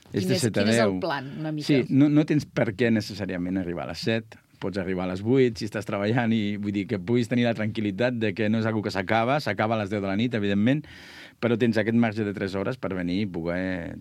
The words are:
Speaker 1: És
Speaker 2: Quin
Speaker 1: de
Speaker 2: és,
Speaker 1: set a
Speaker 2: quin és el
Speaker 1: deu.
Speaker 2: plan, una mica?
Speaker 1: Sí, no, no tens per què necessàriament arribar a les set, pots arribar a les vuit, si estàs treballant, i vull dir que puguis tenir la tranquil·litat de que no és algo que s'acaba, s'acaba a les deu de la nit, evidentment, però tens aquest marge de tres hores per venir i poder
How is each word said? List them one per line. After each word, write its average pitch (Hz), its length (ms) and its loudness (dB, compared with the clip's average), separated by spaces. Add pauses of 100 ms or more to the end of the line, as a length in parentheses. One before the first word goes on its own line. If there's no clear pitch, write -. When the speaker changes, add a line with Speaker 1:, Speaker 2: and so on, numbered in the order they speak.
(140)
Speaker 1:
És 101 100 0
Speaker 2:
Quin 92 60 0
Speaker 1:
de 127 60 4
Speaker 2:
és, 175 60 0
Speaker 1:
set 107 160 0
a 101 60 4
Speaker 2:
quin 107 80 2
és 117 80 4
el 107 120 4
Speaker 1:
deu. 92 100 -2
Speaker 2:
plan, 139 260 -4 (120)
una 156 120 -6
mica? 151 160 -6
Speaker 1:
Sí, 135 220 4
no, 143 180 6
no 147 180 6
tens 151 200 2
per 113 280 0
què 117 160 2
necessàriament 95 680 -2
arribar 85 260 -4
a 65 80 -8
les 85 80 -10
set, 113 380 -2 (220)
pots 98 180 -4
arribar 92 260 -2
a 92 80 -2
les 92 100 -4
vuit, 120 360 4
si 113 100 -6
estàs 104 180 -6
treballant, 110 480 0
i 104 240 0
vull 101 140 -4
dir 98 160 -2
que 107 100 -2
puguis 113 300 0
tenir 120 180 0
la 117 80 2
tranquil·litat 107 640 -2
de 107 160 0
que 107 160 0
no 110 100 2
és 113 60 0
algo 110 160 0
que 101 80 -4
s'acaba, 110 500 0
s'acaba 110 360 0
a 110 80 0
les 95 80 -4
deu 104 100 -2
de 98 60 -2
la 95 80 -2
nit, 120 180 0
evidentment, 107 520 2 (540)
però 120 160 2
tens 113 220 2
aquest 110 180 2
marge 113 300 2
de 101 80 -2
tres 98 220 -4
hores 95 220 -4
per 95 180 -6
venir 90 260 -2
i 110 60 -2
poder 87 720 -4